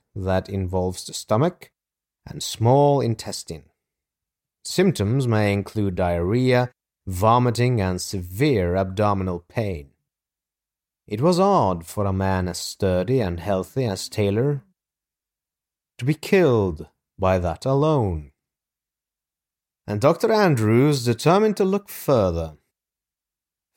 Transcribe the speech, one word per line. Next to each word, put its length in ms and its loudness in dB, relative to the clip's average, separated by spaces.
that 340 -2
involves 580 -4
the 80 -14
stomach 560 -2
and 160 -14
small 580 2
intestine. 640 -6
Symptoms 640 0
may 280 2
include 400 -4
diarrhea, 760 0
vomiting, 720 2
and 180 -2
severe 800 -2
abdominal 720 -2
pain. 440 -8
It 160 -6
was 180 2
odd 460 2
for 180 -6
a 80 0
man 340 0
as 120 -8
sturdy 640 -2
and 200 -4
healthy 460 -4
as 240 -6
Taylor 520 -2
to 60 -10
be 100 0
killed 760 2
by 200 2
that 280 -4
alone. 640 0
And 140 -6
Doctor 320 2
Andrews 720 4
determined 520 2
to 80 0
look 240 -2
further. 680 0